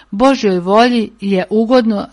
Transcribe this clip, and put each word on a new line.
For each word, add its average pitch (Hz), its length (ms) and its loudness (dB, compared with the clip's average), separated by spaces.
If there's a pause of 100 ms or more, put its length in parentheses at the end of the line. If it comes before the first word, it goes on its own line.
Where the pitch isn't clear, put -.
(120)
Božjoj 220 480 0
volji 220 520 0 (100)
je 196 280 -2
ugodno 220 640 0